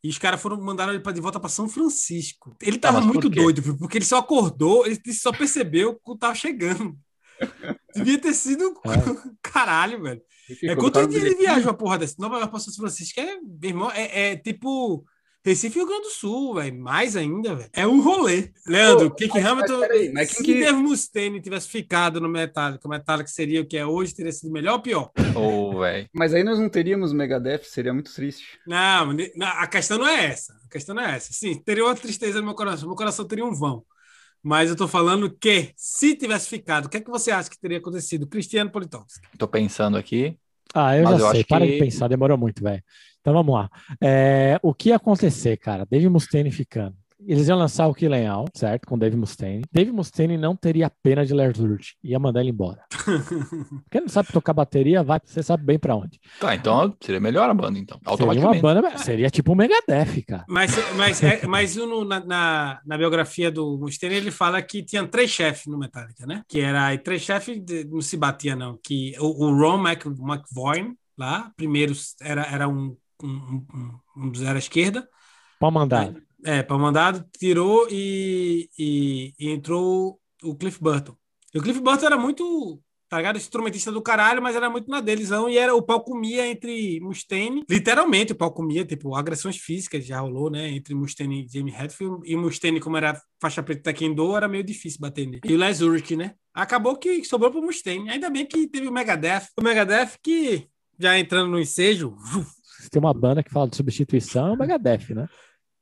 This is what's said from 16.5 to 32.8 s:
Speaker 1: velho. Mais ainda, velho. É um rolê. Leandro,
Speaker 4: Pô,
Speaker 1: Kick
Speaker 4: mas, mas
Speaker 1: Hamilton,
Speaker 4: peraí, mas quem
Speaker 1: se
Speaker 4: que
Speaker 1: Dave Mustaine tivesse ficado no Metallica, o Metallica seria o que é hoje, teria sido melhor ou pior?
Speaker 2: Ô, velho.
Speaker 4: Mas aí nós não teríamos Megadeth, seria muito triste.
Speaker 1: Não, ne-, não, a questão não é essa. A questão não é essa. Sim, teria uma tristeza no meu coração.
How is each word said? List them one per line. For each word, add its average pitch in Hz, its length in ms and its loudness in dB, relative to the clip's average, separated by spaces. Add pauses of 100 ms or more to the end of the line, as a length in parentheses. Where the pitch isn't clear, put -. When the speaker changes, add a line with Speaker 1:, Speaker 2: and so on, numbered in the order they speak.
Speaker 1:
velho. 139 260 -6
Mais 180 360 -2
ainda, 180 380 -4
velho. 123 180 -12
É 185 140 0
um 262 160 8
rolê. 269 480 2 (160)
Leandro, 190 440 8
Speaker 4:
Pô, - 60 -14
Speaker 1:
Kick - 180 -2
Speaker 4:
mas, 196 80 4
mas 214 100 4
Speaker 1:
Hamilton, 254 280 0
Speaker 4:
peraí, 202 320 2
mas 147 160 0
quem - 100 -6
Speaker 1:
se - 60 -4
Speaker 4:
que 247 160 4
Speaker 1:
Dave 285 180 4
Mustaine 208 600 -2
tivesse 190 280 -8
ficado 175 520 -2
no 165 80 -4
Metallica, 156 580 -4
o 147 40 -10
Metallica 147 380 -4
seria 160 320 -2
o 147 60 -4
que 156 100 -8
é 147 80 -4
hoje, 170 300 -4
teria 165 180 -8
sido 160 200 -12
melhor 160 220 -2
ou 247 80 -2
pior? 208 280 -4 (260)
Speaker 2:
Ô, 104 440 0
velho. 92 340 -2
Speaker 4:
Mas 165 180 0
aí 170 120 4
nós 220 140 0
não 220 120 0
teríamos 180 420 0
Megadeth, 135 520 -2
seria 123 280 -6
muito 143 220 -6
triste. 139 300 -10 (220)
Speaker 1:
Não, 175 460 2
ne-, 175 240 -4
não, 185 100 -4
a 175 200 -2
questão 180 320 -2
não 262 100 0
é 294 180 2
essa. - 280 -8 (100)
A - 60 -20
questão 156 240 -10
não 240 80 -6
é 160 140 -4
essa. - 160 -12
Sim, 175 300 -6
teria 214 220 0
uma 247 100 2
tristeza 214 440 -6
no 214 80 -4
meu 208 80 -8
coração. 185 340 -6